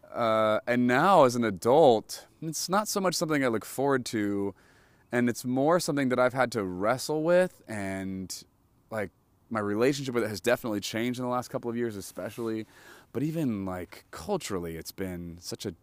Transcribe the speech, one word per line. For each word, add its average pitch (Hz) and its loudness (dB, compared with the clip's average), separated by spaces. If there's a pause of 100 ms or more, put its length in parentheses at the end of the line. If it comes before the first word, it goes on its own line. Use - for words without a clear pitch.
(120)
Uh, 110 2
and 123 2
now, 156 6
as 123 4
an 120 0
adult, 113 4 (160)
it's 156 -8
not 202 0
so 208 -2
much 185 0
something 156 0
I - 4
look 110 0
forward 135 0
to, 101 -2 (560)
and 120 2
it's - -6
more 139 2
something 143 -2
that 123 2
I've 123 4
had 123 0
to 113 0
wrestle 113 -2
with, 180 2
and, 95 -6 (540)
like, 104 -4 (400)
my 110 -2
relationship 120 0
with 117 2
it 110 -2
has 101 -6
definitely 117 0
changed 120 -4
in 127 -4
the 123 -2
last 123 -4
couple 123 -6
of 117 -4
years, 117 -4
especially. 110 -6 (480)
But 120 -4
even, 139 -2
like, 92 -10
culturally, 90 -6
it's - -12
been 87 -8
such - -12
a 92 -6